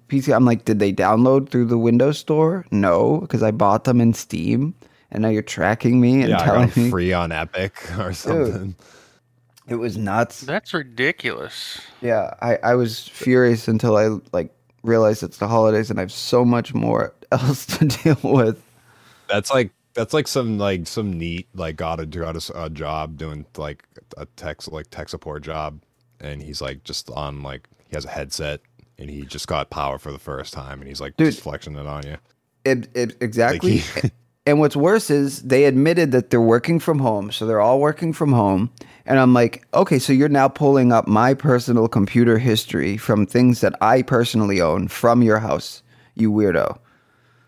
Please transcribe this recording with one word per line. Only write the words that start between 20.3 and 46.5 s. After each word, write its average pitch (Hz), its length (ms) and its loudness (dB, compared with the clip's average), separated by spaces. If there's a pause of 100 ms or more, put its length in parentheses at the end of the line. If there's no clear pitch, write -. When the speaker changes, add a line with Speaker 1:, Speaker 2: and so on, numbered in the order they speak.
Speaker 2:
like, 98 280 -2
some 104 320 -6
neat, 85 360 -6
like, 82 220 -8
got 82 240 -6
a, 80 60 -8
got 82 280 -8
a 82 40 -8
s-, - 160 -12
a 80 160 -10
job 78 480 -8
doing, 76 260 -12 (120)
like, 73 280 -12 (320)
a 78 80 -16 (120)
tech, - 320 -14
like, 78 220 -14
tech 78 200 -14
support 76 320 -14
job, 76 400 -10 (380)
and 73 220 -14
he's, 73 200 -14
like, 69 220 -12
just - 260 -14
on, 71 320 -10
like, 67 260 -16 (200)
he 76 80 -10
has 73 100 -10
a - 40 -18
headset, 73 500 -10 (380)
and 73 120 -16
he 71 160 -14
just - 220 -14
got 73 220 -4
power 69 280 -6
for 73 120 -14
the 69 80 -12
first 67 360 -12
time, 67 260 -14
and 69 80 -18
he's, 69 120 -14
like, 69 180 -14
Speaker 1:
Dude. 160 140 4
Speaker 2:
just - 100 -12
flexing 73 340 -12
it 71 100 -12
on 73 200 -10
you. 76 100 -14 (480)
Speaker 1:
It, 127 300 0
it, 120 260 -4
exactly. 113 600 0
Speaker 2:
Like, - 0 - (240)
he - 120 0
<laughs> - 40 -20 (240)
Speaker 1:
And 147 140 4
what's 151 160 2
worse 180 340 2
is 143 340 0
they 131 240 4
admitted 147 440 4
that 127 200 2
they're 120 100 4
working 120 400 4
from 156 180 0
home, 107 320 -2
so 110 160 -6
they're 110 140 2
all 120 180 4
working 156 340 0
from 147 200 0
home, 104 400 2 (340)
and 135 140 4
I'm 127 120 6
like, 120 400 2
"Okay, 156 280 2
so 143 120 0
you're 135 160 4
now 135 200 4
pulling 135 440 4
up 113 140 2
my 113 260 4
personal 123 540 2
computer 117 520 2
history 107 580 -2
from 107 280 0
things 123 360 2
that - 200 0
I 123 220 4
personally 110 580 0
own 87 280 0
from 120 340 2
your 107 160 4
house, - 460 -6 (320)
you 110 160 0
weirdo." 92 440 0 (720)